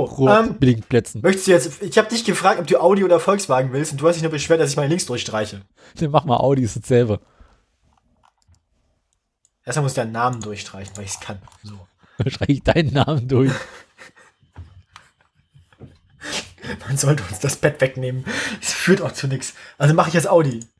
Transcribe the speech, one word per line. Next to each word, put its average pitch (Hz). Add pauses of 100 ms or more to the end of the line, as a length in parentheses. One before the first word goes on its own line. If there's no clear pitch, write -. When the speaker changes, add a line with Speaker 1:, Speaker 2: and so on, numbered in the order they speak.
Speaker 1:
Rot, 131
Speaker 2:
ähm, 226
Speaker 1:
billigen 123
Plätzen. 117
Speaker 2:
möchtest 190
du 190
jetzt, 170
ich 196
hab 208
dich 226
gefragt, 196
ob 147
du 175
Audi 196
oder 175
Volkswagen 131
willst 147
und 135
du 151
hast 170
dich 160
nur 156
beschwert, 156
dass 139
ich 139
meine 143
Links 175
durchstreiche. 107 (360)
Speaker 1:
Nee, 160
mach 147
mal 123
Audi, 131
ist 110
dasselbe. 117 (2500)
Speaker 2:
Erstmal 143
muss 131
ich -
deinen 113
Namen 120
durchstreichen, 101
weil 101
ich's -
kann. 101 (220)
So. 104 (460)
Speaker 1:
Dann 113
streich -
ich 139
deinen 160
Namen 135
durch. 131
Speaker 2:
<laughs> - (3250)
Man 139
sollte 139
uns -
das 139
Bett 147
wegnehmen. 127 (380)
Es -
führt -
auch 139
zu -
nix. 135 (240)
Also 143
mach 170
ich 160
jetzt 170
Audi. 139 (180)